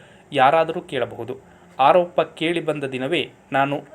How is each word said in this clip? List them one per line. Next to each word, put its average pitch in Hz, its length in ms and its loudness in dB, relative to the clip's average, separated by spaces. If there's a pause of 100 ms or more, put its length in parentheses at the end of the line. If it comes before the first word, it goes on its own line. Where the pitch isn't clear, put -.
(320)
ಯಾರಾದರೂ 156 500 2
ಕೇಳಬಹುದು. 117 560 -8 (420)
ಆರೋಪ 170 420 4
ಕೇಳಿಬಂದ 160 640 -4
ದಿನವೇ 135 460 -4 (220)
ನಾನು 139 300 0 (140)